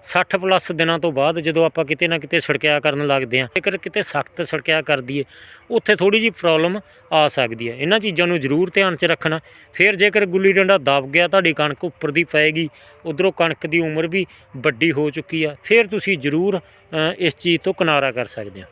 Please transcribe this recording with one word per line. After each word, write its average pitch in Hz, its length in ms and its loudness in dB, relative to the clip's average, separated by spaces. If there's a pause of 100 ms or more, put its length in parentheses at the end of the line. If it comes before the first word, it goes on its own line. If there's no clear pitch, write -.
ਸੱਠ - 320 0
plus 185 400 0
ਦਿਨਾਂ 165 240 0
ਤੋਂ 165 120 -2
ਬਾਅਦ 147 280 0
ਜਦੋਂ 160 260 0
ਆਪਾਂ 160 200 -2
ਕਿਤੇ 156 220 -2
ਨਾ 165 120 -2
ਕਿਤੇ 147 200 -2
ਛਿੜਕਿਆ 147 400 0
ਕਰਨ 147 280 -2
ਲੱਗਦੇ 131 340 0
ਹਾਂ, 127 140 -4
ਜੇਕਰ 190 220 -2
ਕਿਤੇ 190 240 -6
ਸਖਤ - 420 -6
ਛਿੜਕਿਆ 156 380 -2
ਕਰ 139 200 -2
ਦਈਏ, 135 220 -6 (480)
ਉੱਥੇ 220 240 2
ਥੋੜ੍ਹੀ 202 240 2
ਜਿਹੀ 226 100 2
ਪ੍ਰੋਬਲਮ 170 500 0 (340)
ਆ 151 140 6
ਸਕਦੀ 117 420 -2
ਹੈ। 117 60 -10
ਇਹਨਾਂ 170 240 2
ਚੀਜ਼ਾਂ 175 280 0
ਨੂੰ 175 120 0
ਜ਼ਰੂਰ 151 340 0
ਧਿਆਨ 190 220 2
'ਚ 175 100 -2
ਰੱਖਣਾ। 165 340 -2 (340)
ਫਿਰ 196 220 4
ਜੇਕਰ 202 300 2
ਗੁੱਲੀ 190 280 2
ਡੰਡਾ 190 240 4
ਦਬ 139 340 0
ਗਿਆ, 170 160 4
ਤੁਹਾਡੀ 175 260 2
ਕਣਕ 147 300 -2
ਉੱਪਰ 160 280 -6
ਦੀ 160 120 0
ਪਏਗੀ, 156 460 0 (360)
ਉੱਧਰੋਂ 170 260 0
ਕਣਕ 165 360 -2
ਦੀ 160 120 0
ਉਮਰ 160 280 -2
ਵੀ 180 180 -2 (320)
ਵੱਡੀ 143 340 0
ਹੋ 147 180 0
ਚੁੱਕੀ 156 340 -6
ਆ, 147 200 -6
ਫਿਰ 226 240 4
ਤੁਸੀਂ 190 300 -2
ਜ਼ਰੂਰ, 160 420 0
ਅ, - 20 -8 (560)
ਇਸ 170 180 -2
ਚੀਜ਼ 170 260 -2
ਤੋਂ 190 120 -2
ਕਿਨਾਰਾ 143 380 0
ਕਰ 117 140 -6
ਸਕਦੇ 98 360 -14
ਹੋ। 92 100 -18